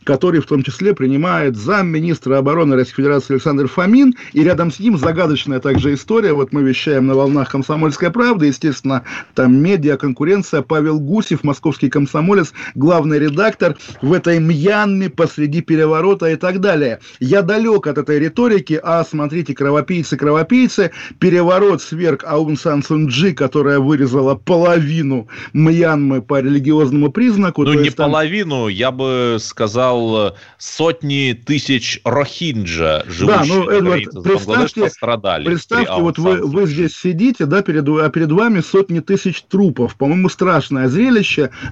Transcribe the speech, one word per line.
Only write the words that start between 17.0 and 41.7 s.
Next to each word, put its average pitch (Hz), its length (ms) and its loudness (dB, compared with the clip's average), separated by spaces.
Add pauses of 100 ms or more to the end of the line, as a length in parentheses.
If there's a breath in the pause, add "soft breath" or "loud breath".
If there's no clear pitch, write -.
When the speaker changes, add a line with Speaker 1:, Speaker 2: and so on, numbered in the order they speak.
Speaker 1:
Я 151 220 2
далёк 214 460 0
от 143 100 -4
этой 147 200 0
риторики, 165 640 0
а 165 220 0
смотрите, 147 500 -4
кровопийцы, 147 640 -2
кровопийцы, 175 760 2 (280 loud breath)
переворот 180 640 2
сверг 160 440 -4
Аун 156 300 -2
Сан 143 260 -2
Сун 156 280 0
Чжи, 151 240 0
которая 143 460 0
вырезала 135 560 2
половину 160 920 0 (240 loud breath)
Мьянмы 151 720 2
по 139 180 -2
религиозному 143 720 2
признаку, 202 540 0
Speaker 2:
Ну, 147 80 2
Speaker 1:
то 151 60 4
Speaker 2:
не 147 60 2
Speaker 1:
есть 147 120 -4
там 147 140 0
Speaker 2:
половину, 156 580 -2
я 107 220 -2
бы 127 500 -2
сказал, 113 960 -2 (200 loud breath)
сотни 143 760 -2 (120)
тысяч 135 600 -2
рохинджа, 98 1000 -2
Speaker 1:
Да, 95 60 -14
Speaker 2:
живущих 151 420 0
Speaker 1:
ну, 190 120 0
Speaker 2:
на - 60 -2
Speaker 1:
Эдвард, 202 120 2
Speaker 2:
границе 175 280 -2
с - 40 -16
Бангладеш, 175 300 -2
Speaker 1:
представьте, 156 360 0
Speaker 2:
пострадали 107 640 -2
при 160 120 -2
Speaker 1:
представьте, 226 360 -4
Speaker 2:
Аун 170 120 0
Speaker 1:
вот 165 140 -2
вы, 175 140 0
Speaker 2:
Сан 185 100 0
Су 151 60 -2
Speaker 1:
вы 151 160 0
Speaker 2:
Чжи. 160 100 0
Speaker 1:
здесь 156 220 -2
сидите, 185 500 0
да, 175 200 0
перед, 151 240 -2
а 156 200 2
перед 160 220 -2
вами 208 300 2
сотни 190 380 0
тысяч 190 420 -2
трупов. 151 540 0
По-моему, 175 340 0
страшное 139 580 0
зрелище. 202 600 0 (220 loud breath)